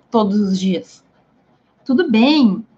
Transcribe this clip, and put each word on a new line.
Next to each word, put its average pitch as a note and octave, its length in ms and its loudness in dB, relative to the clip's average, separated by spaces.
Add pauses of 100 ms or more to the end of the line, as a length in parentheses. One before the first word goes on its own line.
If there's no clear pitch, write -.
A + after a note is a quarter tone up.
(100)
todos G#3 300 -2
os F#3+ 180 -2
dias. F#3 460 -6 (800)
Tudo D4 260 -2
bem, A#3 540 2 (140)